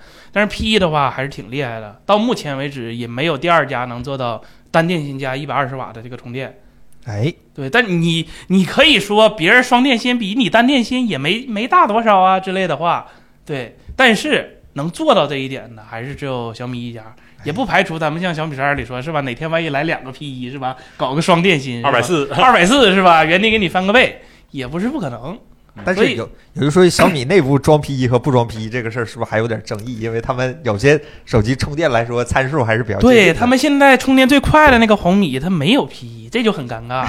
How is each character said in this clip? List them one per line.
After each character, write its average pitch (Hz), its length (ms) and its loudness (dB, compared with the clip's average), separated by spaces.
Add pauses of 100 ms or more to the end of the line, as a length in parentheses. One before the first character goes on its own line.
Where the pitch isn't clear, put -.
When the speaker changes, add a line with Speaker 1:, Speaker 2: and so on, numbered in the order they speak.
(320)
Speaker 1:
但 202 100 -2
是 214 60 0
P 220 240 -4
一 214 80 4
的 180 100 2
话 143 220 0
还 131 100 -8
是 135 60 -6
挺 117 240 -14
厉 139 100 -6
害 113 200 -8
的， 104 240 -18
到 208 120 2
目 233 160 0
前 143 240 -8
为 143 120 -8
止 117 260 -10
也 117 100 -8
没 120 200 -6
有 160 120 0
第 170 120 -2
二 156 180 -4
家 127 160 -6
能 120 180 -10
做 139 160 -10
到 117 240 -6 (300)
单 165 160 2
电 175 160 -2
芯 135 160 -10
加 135 160 -6
一 143 100 -10
百 127 80 -8
二 135 140 -2
十 135 80 -10
瓦 127 160 -12
的 113 100 -16
这 120 60 -18
个 123 80 -14
充 117 160 -16
电。 127 260 -10 (460)
Speaker 2:
哎。 113 300 -4 (200)
Speaker 1:
对， 135 160 -10
但 240 160 0
你， 165 440 -2 (180)
你 185 160 2
可 254 220 2
以 277 120 6
说 214 340 2
别 180 200 0
人 254 100 6
双 247 220 2
电 269 140 2
芯 247 200 -2
比 202 180 -4
你 240 140 0
单 233 160 4
电 269 160 2
芯 247 280 -2
也 151 80 -4
没， 190 300 -4
没 220 200 -6
大 359 180 4
多 226 160 0
少 208 200 4
啊 185 180 4
之 185 140 -6
类 190 120 0
的 156 120 -2
话， 156 300 -2 (360)
对， 131 340 -10 (200)
但 247 180 4
是 - 460 -4 (120)
能 143 160 -6
做 302 240 0
到 160 140 2
这 143 80 -6
一 135 140 -6
点 117 260 -12
的 110 80 -20
还 113 180 -14
是 135 140 -12
只 147 80 -12
有 123 300 -6
小 123 120 -12
米 123 220 -8
一 117 60 -12
家， 110 100 -16 (400)
也 139 80 -6
不 226 140 -4
排 180 180 2
除 160 160 -6
咱 151 140 -2
们 170 80 -6
像 180 120 -2
小 156 120 -6
米 151 100 -8
十 135 60 -8
二 143 120 2
里 135 120 -4
说 127 160 -8
是 160 100 -8
吧， 156 100 -2
哪 127 140 -6
天 160 160 -8
万 165 100 0
一 165 60 -4
来 143 160 -2
两 160 180 -4
个 131 120 -14
P 135 260 -12
一 123 100 -10
是 139 80 -14
吧， 131 200 -8 (180)
搞 131 180 -4
个 160 80 0
双 170 200 2
电 170 180 2
芯 127 180 -6
是 117 60 -6
吧？ 143 60 0
Speaker 3:
二 - 20 2
百 120 100 4
四。 143 300 -2
Speaker 1:
二 247 220 4
百 180 120 4
四 220 280 4
是 190 100 2
吧？ 160 220 6
原 175 160 2
地 220 80 2
给 220 80 2
你 196 100 0
翻 185 160 -2
个 196 80 0
倍， 226 300 0 (300)
也 131 160 -8
不 156 120 -8
是 208 80 -2
不 294 120 -6
可 156 100 -6
能。 123 260 -12 (500)
Speaker 2:
但 185 100 0
是 233 200 0
有， - 100 -6
Speaker 1:
所 - 0 -
以 - 40 -14 (240)
Speaker 2:
有 - 100 -8
人 147 80 2
说 180 180 6
小 165 180 4
米 151 160 0
内 180 160 2
部 139 180 2
装 151 220 4
P 143 200 -6
一 127 80 2
和 123 100 2
不 127 140 0
装 120 160 2
P 110 180 -10
一 110 40 -10
这 120 120 -6
个 110 80 -8
事 117 100 -6
儿 113 60 -4
是 - 140 -14
不 117 40 -4
是 107 60 -6
还 110 80 -2
有 113 100 0
点 110 160 -6
争 110 220 -8
议？ 120 140 -10
因 113 120 -6
为 113 80 -4
他 131 140 -4
们 127 300 -4
有 110 120 -2
些 143 240 4 (240)
手 - 160 0
机 113 160 0
充 131 200 -4
电 156 160 0
来 117 120 2
说 120 220 -4
参 131 240 -2
数 147 140 -2
还 110 120 0
是 120 80 -2
比 107 80 -8
较 98 80 -4
接 110 80 6
近 - 20 8
的。 254 60 8 (100)
Speaker 1:
对， 165 80 4
他 240 120 -2
们 247 100 4
现 285 240 2
在 277 160 8
充 262 200 0
电 262 120 6
最 277 120 4
快 302 320 6
的 233 80 6
那 226 80 4
个 214 80 4
红 185 200 2
米， 147 240 0
它 170 120 -4
没 170 220 2
有 233 120 2
P 123 220 -14
一， 117 220 -18
这 226 120 -2
就 220 100 2
很 135 160 -8
尴 117 200 -10
尬。 127 220 -4